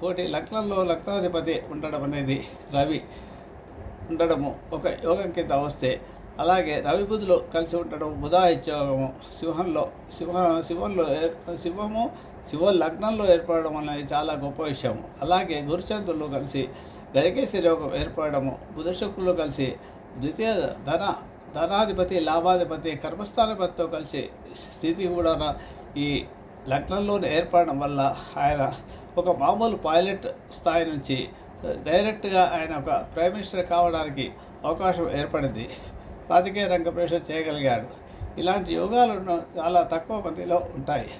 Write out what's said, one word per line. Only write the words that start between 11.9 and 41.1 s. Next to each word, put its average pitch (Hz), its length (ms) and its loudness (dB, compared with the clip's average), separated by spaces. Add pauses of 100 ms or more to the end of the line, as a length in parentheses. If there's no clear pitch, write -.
సింహ 175 200 4
లగ్నంలో 196 640 4
ఏర్పడడం 165 440 2
అనేది 147 380 -4
చాలా 151 200 0
గొప్ప 139 280 -4
విషయం. 131 420 -2 (180)
అలాగే 165 380 2
గురుచంద్రులు 170 640 -2
కలిసి 139 440 -2 (480)
గరికేశ్వర 180 500 2
యోగం 156 300 2
ఏర్పడము, 143 600 -2 (180)
బుధ 165 160 -4
శుక్రులు 185 400 0
కలిసి 143 420 0 (420)
ద్వితీయ 165 380 0 (320)
ధన, 175 280 0 (400)
ధనాధిపతి, 185 680 2
లాభాధిపతి, 165 760 2
కర్మస్థానాధిపతితో 185 920 0
కలిసి 156 420 -6 (280)
స్థితి 175 520 -2
కూడా 175 260 2
రా-, 147 220 -2 (400)
ఈ 143 300 0 (420)
లగ్నంలోనే 185 680 0
ఏర్పడడం 170 440 4
వల్ల 139 360 2 (200)
ఆయన 143 360 2 (460)
ఒక 175 200 4
మామూలు 202 380 4
పైలట్ 180 500 2 (260)
స్థాయి 165 340 2
నుంచి 139 420 -4 (540)
డైరెక్ట్గా 190 760 4
ఆయన 160 180 -4
ఒక 147 380 -2
ప్రైమ్ 175 180 4
మినిస్టర్ 185 340 -4
కావడానికి 160 640 2 (320)
అవకాశం 170 520 0
ఏర్పడింది. 139 520 -2 (640)
రాజకీయ 190 360 4
రంగ 175 240 2
ప్రవేశం 170 300 0 (100)
చేయగలిగాడు. 147 560 0 (540)
ఇలాంటి 175 340 0
యోగాలు 220 380 4
ఉన్న-, 185 460 -4
చాలా 170 240 4
తక్కువ 170 380 -2
మందిలో 175 360 -2
ఉంటాయి. 143 640 -2